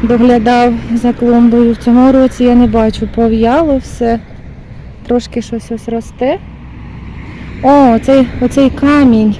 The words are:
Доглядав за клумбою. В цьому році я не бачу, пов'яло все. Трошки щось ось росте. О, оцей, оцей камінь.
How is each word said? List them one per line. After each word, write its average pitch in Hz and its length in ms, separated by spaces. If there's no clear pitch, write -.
Доглядав 240 680
за 233 200
клумбою. 240 600
В 220 40
цьому 254 340
році 262 320
я 247 120
не 247 120
бачу, 220 480
пов'яло 233 640
все. 233 420
Трошки 240 340
щось 226 300
ось 226 180
росте. 247 500
О, 269 320
оцей, 262 320
оцей 254 280
камінь. 247 720